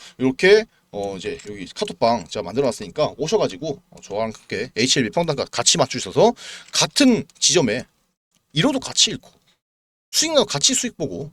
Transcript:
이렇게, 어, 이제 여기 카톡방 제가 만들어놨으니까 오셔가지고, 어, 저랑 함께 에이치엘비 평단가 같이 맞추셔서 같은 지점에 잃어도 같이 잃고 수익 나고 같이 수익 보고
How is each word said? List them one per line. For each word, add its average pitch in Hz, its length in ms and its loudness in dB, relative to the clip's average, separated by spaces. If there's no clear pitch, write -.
이렇게, 185 480 4
어, 101 260 -6
이제 87 200 -8
여기 101 240 -12
카톡방 117 540 0
제가 107 160 -6
만들어놨으니까 110 720 -2
오셔가지고, 156 640 -2
어, - 100 -20
저랑 110 320 -6
함께 104 420 -8
에이치엘비 120 360 0
평단가 151 340 -2
같이 - 320 0
맞추셔서 131 560 2
같은 - 540 2
지점에 123 440 2
잃어도 247 260 0
같이 - 320 0
잃고 - 180 -12
수익 320 220 0
나고 262 120 4
같이 - 280 0
수익 - 240 -4
보고 135 360 -6